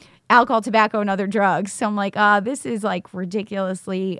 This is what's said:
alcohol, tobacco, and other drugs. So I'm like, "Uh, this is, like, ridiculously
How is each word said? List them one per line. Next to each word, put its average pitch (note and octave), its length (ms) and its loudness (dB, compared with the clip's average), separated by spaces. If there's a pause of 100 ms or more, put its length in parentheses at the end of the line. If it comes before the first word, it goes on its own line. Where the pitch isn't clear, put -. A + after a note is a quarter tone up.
(300)
alcohol, A#3+ 320 4
tobacco, G#3+ 380 2
and G#3 100 -2
other G3 160 -2
drugs. G3+ 460 0
So - 140 -4
I'm G#3 100 -2
like, G3 200 -4
"Uh, G#3 240 4
this A#3+ 240 -6
is, A#3 200 -4
like, F#3+ 280 -4
ridiculously F#3+ 1080 -6